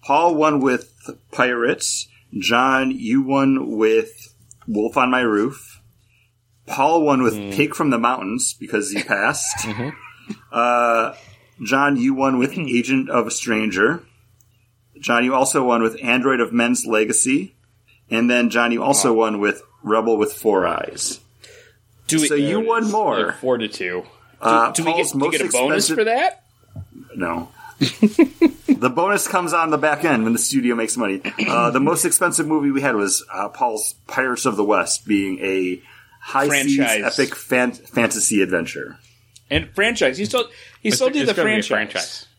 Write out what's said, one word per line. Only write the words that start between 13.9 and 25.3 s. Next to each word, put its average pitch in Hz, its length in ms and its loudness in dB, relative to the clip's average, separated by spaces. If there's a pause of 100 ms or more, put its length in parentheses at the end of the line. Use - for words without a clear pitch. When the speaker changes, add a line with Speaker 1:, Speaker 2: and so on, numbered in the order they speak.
Speaker 1:
John, 120 240 0
you 127 100 0
also 135 320 2
won 120 160 2
with 113 220 0
Android 127 360 0
of 117 140 0
Men's 120 320 0
Legacy. 117 680 0 (560)
And 117 180 2
then, 120 220 2
John, 117 200 2
you 117 120 -2
also 135 300 2
Speaker 2:
Wow. 110 120 4
Speaker 1:
won 107 140 -2
with 101 220 0 (220)
Rebel 110 340 2
with 107 160 0
Four 98 340 2
Eyes. - 520 -6 (880)
Speaker 3:
Do 160 120 0
we, 151 80 0
Speaker 1:
So 151 80 0
you 143 120 2
Speaker 2:
There 196 160 0
it 226 40 -2
Speaker 1:
won 226 180 0
Speaker 2:
is. 214 60 -2
Speaker 1:
more. 147 360 0
Speaker 2:
Like 87 100 -6
four 127 220 0
to 110 80 -4
two. 90 360 -6 (380)
Speaker 1:
Uh, 113 300 4
Speaker 3:
do, 160 120 -2
do - 40 -2
we 160 60 0
Speaker 1:
Paul's - 180 -2
Speaker 3:
get, - 20 -10
do 135 60 -2
we 139 80 0
Speaker 1:
most 160 100 -2